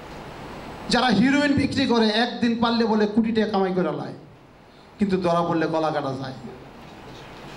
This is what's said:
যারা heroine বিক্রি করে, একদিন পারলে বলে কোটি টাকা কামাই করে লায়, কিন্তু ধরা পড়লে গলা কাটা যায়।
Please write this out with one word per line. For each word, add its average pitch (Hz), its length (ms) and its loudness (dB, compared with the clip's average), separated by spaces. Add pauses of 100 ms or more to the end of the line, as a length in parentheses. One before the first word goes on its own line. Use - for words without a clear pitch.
(880)
যারা 240 180 2
heroine 277 460 4
বিক্রি 269 320 0
করে, 233 220 4
একদিন 233 540 0
পারলে 233 240 2
বলে 214 220 4
কোটি 220 240 2
টাকা 220 160 2
কামাই 190 260 0
করে 170 180 0
লায়, 139 220 -8 (840)
কিন্তু 196 180 2
ধরা 170 240 2
পড়লে 170 260 2
গলা 156 240 0
কাটা 139 220 -2
যায়। 131 200 -8 (1200)